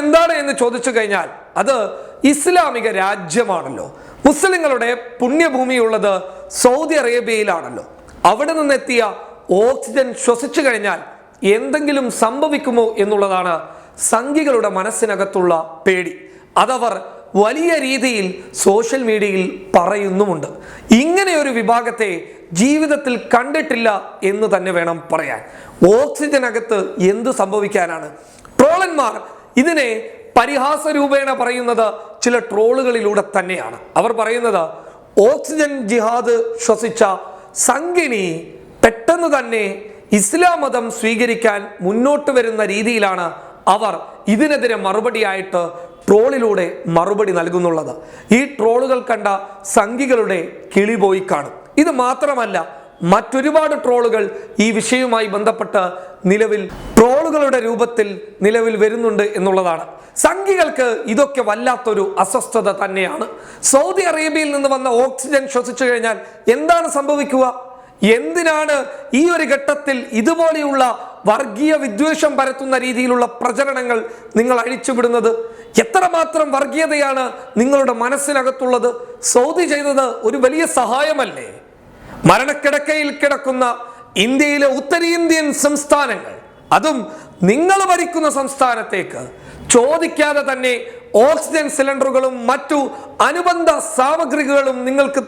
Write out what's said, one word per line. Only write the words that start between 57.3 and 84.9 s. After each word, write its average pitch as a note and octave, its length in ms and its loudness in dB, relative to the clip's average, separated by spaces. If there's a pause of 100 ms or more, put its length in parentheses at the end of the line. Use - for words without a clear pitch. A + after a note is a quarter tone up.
രൂപത്തിൽ A#3 400 0 (380)
നിലവിൽ A3+ 380 2
വരുന്നുണ്ട് A3 420 2 (140)
എന്നുള്ളതാണ്. F#3 460 0 (400)
സംഘികൾക്ക് F4 640 2 (260)
ഇതൊക്കെ C4+ 360 2
വല്ലാത്തൊരു A#3 560 0 (180)
അസ്വസ്ഥത G3+ 480 -2 (120)
തന്നെയാണ്. F#3+ 440 -4 (460)
സൗദി F4+ 400 2
അറേബ്യയിൽ D#4 420 -2
നിന്ന് C#4 200 0
വന്ന B3+ 140 -2 (160)
ഓക്സിജൻ C4+ 480 -2
ശ്വസിച്ചു B3 380 -2
കഴിഞ്ഞാൽ A3+ 260 -2 (380)
എന്താണ് E4 420 2
സംഭവിക്കുക? C#4 500 0 (720)
എന്തിനാണ് D#4 580 0 (440)
ഈ D#4 40 6 (100)
ഒരു E4 200 0
ഘട്ടത്തിൽ C4+ 440 -2 (220)
ഇതുപോലെയുള്ള D4+ 640 2 (440)
വർഗീയ B3 540 2
വിദ്വേഷം D4 560 0
പരത്തുന്ന C4+ 460 -2
രീതിയിലുള്ള B3 420 0 (160)
പ്രചരണങ്ങൾ B3 560 -2 (400)
നിങ്ങൾ A#3+ 240 2
അഴിച്ചുവിടുന്നത്? A#3+ 680 0 (540)
എത്രമാത്രം E4 720 0
വർഗീയതയാണ് C#4 680 0 (340)
നിങ്ങളുടെ C4 340 4 (100)
മനസ്സിനകത്തുള്ളത്? C4 840 0 (460)
സൗദി D#4+ 400 2
ചെയ്തത് C#4 340 0 (200)
ഒരു C4+ 180 0
വലിയ D4+ 180 2 (140)
സഹായമല്ലേ? B3+ 680 -2 (840)
മരണക്കിടക്കയിൽ D4 800 0 (120)
കിടക്കുന്ന C4 440 0 (600)
ഇന്ത്യയിലെ C#4+ 440 2 (100)
ഉത്തരേന്ത്യൻ E4+ 680 0 (180)